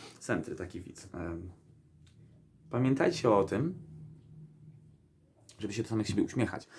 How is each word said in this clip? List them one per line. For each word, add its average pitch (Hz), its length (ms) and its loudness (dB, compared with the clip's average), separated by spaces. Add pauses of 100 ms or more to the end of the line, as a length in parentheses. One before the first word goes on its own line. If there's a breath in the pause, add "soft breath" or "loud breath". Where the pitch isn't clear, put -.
(200 loud breath)
Sentry, - 340 -2
taki 90 260 -8
widz. - 340 -14
Em, 85 360 -6 (1200)
pamiętajcie 131 600 4
o 101 140 8
tym, 139 300 0 (1800)
żeby 101 140 -4
się 113 100 -2
do - 60 -4
samych 110 180 0
siebie 101 160 2
uśmiechać. - 460 -2 (100)